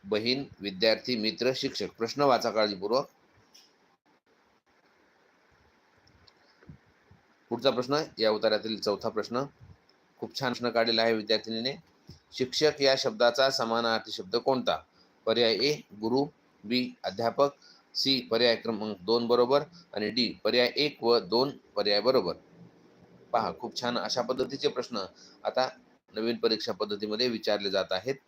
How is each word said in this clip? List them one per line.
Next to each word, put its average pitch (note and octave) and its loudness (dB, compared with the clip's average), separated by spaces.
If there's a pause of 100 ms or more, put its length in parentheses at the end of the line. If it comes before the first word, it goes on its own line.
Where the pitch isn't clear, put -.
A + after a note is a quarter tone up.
बहीण, A2+ -2 (160)
विद्यार्थी, G#2+ 0
मित्र, A2 -2
शिक्षक. A#2+ -4 (120)
प्रश्न A#2 -4
वाचा A#2+ 4
काळजीपूर्वक. G#2+ 0 (4000)
पुढचा A#2 2
प्रश्न, B2+ 0 (160)
या A2 4
उतार्यातील G#2+ 0
चौथा G#2 -2
प्रश्न, A#2 -4 (760)
खूप - -10
छान B2+ -2
प्रश्न A#2+ -4
काढलेला A2+ 2
आहे A2+ 4
विद्यार्थिनीने. A2 -2 (560)
शिक्षक C#3+ 0
या C3+ 6
शब्दाचा A#2+ 4
समानार्थी A2+ 0
शब्द F#2 -8
कोणता? A#2+ 0 (420)
पर्याय A2+ 4
ए C3+ 0
गुरु, A2+ -2 (380)
बी B2 -2 (120)
अध्यापक, A#2 0 (460)
सी C3+ 0
पर्याय A#2 2
क्रमांक G#2+ -6
दोन A#2 0
बरोबर B2 4 (300)
आणि G#2 -4
डी A2+ -2 (100)
पर्याय A#2+ 2
एक C#3+ -2
व A#2 4
दोन A#2+ 0
पर्याय G#2 -2
बरोबर. G#2+ 2 (1000)
पहा, A2 2
खूप - -8
छान A#2+ -2
अशा A2 -2
पद्धतीचे C3+ -2
प्रश्न B2 -4 (460)
आता B2 -2 (440)
नवीन A2+ -2
परीक्षा A2+ -2
पद्धतीमध्ये G#2 -4
विचारले G#2 -2
जात F#2 0
आहेत. A#2 -2 (120)